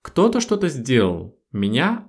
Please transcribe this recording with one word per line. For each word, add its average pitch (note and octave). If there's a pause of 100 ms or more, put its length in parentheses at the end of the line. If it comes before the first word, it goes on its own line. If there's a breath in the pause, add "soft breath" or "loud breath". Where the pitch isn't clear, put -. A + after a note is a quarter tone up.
Кто-то A3+
что-то G3+
сделал. A2+ (140)
«Меня A#2+